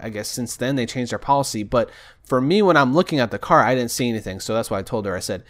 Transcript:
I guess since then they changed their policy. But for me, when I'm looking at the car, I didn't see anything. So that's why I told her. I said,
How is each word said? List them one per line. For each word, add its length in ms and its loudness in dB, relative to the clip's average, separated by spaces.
I 60 -8
guess 200 -8
since 280 -6
then 200 -2
they 100 -2
changed 260 -6
their 60 -2
policy. 440 0
But 280 0
for 160 0
me, 220 4
when 160 6
I'm 160 4
looking 240 2
at 120 0
the 80 -6
car, 240 4
I 120 4
didn't 160 0
see 180 -2
anything. 320 -6
So 140 -4
that's 160 -2
why 80 -2
I 40 -4
told 220 -6
her. 100 -4
I 60 -6
said, 300 -6